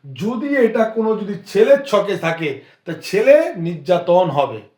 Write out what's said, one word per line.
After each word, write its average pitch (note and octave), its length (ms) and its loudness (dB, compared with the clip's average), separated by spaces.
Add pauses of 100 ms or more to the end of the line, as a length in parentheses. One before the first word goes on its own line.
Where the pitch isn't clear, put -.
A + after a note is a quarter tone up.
যদি G#3+ 440 -6 (160)
এটা A3 180 2 (120)
কোনো A3 140 0 (120)
যদি G3+ 140 -8 (120)
ছেলের G3 380 4
ছকে F#3 320 0
থাকে, E3 320 -4 (360)
তা E3+ 60 -10 (100)
ছেলে B3 340 4 (300)
নির্যাতন F3 640 0
হবে C3+ 300 -2 (180)